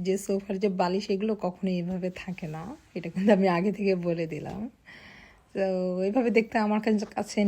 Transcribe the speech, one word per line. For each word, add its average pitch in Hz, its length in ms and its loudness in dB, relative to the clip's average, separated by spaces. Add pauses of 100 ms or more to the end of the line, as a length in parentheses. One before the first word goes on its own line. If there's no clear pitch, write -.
যে 190 120 2
সোফার 196 420 -4
যে 208 100 2
বালিশ 185 400 0
এগুলো 208 260 0
কখনোই 185 440 -2
এইভাবে 180 300 -4
থাকে 180 380 -10
না, 156 160 -10 (320)
এটা 175 140 -8
কিন্তু 196 280 4
আমি 190 100 6 (100)
আগে 196 140 2
থেকে 196 240 2
বলে 170 320 -2
দিলাম। 160 420 -8 (840)
তো 185 500 0
এইভাবে 233 260 2
দেখতে 226 280 2
আমার 214 280 2
কাছে, 214 200 2 (100)
কাছে 208 320 -2